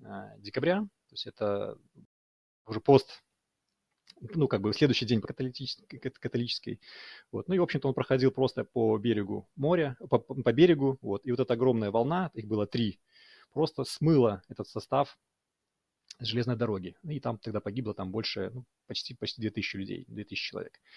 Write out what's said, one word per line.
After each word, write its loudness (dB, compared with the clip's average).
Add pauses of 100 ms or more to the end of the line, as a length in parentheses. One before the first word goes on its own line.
а, -14
декабря, 0
то -10
есть -10
это -4 (880)
уже -6
пост, 6 (960)
ну, 0
как 0
бы 2
следующий 4
день 2
по -10
каталитической, -10
кат-, -8
католической. -6 (500)
Вот. -6
Ну 0
и, 4
в 4
общем-то, -2
он 0
проходил 2
просто 0
по 2
берегу -2
моря, 0 (140)
по, 4
по, -2
по 0
берегу, 6
вот. -4
И -6
вот 0
эта 2
огромная 2
волна, 0
их -10
было 0
три, -2 (540)
просто -2
смыла 2
этот -10
состав -4 (1000)
с -8
железной 0
дороги. -2
И -6
там -4
тогда -6
погибло -6
там -8
больше, -4
ну, -12 (220)
почти, -10
почти -8
две -2
тысячи -6
людей, -8
две -12
тысячи -8
человек. -12 (180)